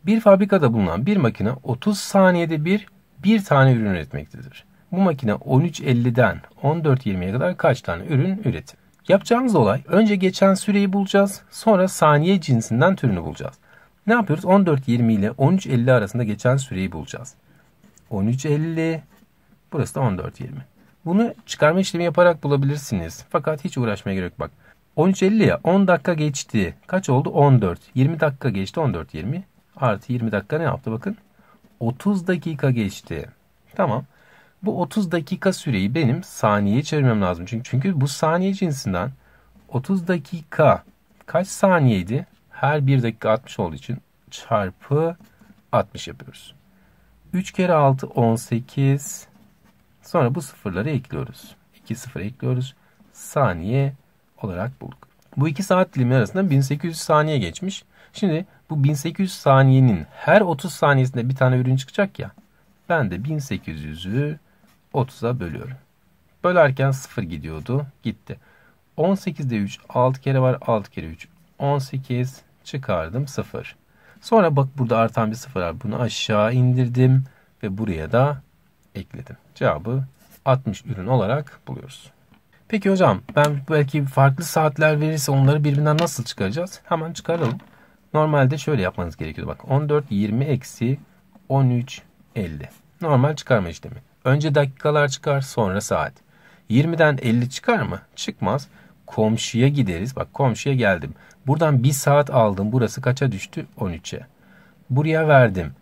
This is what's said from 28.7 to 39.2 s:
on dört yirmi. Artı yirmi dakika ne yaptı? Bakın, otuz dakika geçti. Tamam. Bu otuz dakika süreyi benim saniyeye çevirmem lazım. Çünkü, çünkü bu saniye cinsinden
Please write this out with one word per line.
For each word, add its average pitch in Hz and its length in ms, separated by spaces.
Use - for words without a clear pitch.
on 139 140
dört - 200
yirmi. 123 300
Artı 117 360
yirmi 117 200
dakika 104 260
ne 165 60
yaptı? 113 280
Bakın, 202 240
otuz 170 460
dakika 160 440
geçti. 98 580
Tamam. 131 300
Bu 190 180
otuz 180 320
dakika 180 400
süreyi 110 420
benim 160 300
saniyeye 104 580
çevirmem 131 400
lazım. 90 240
Çünkü, 117 240
çünkü 147 300
bu 143 80
saniye 175 460
cinsinden 135 560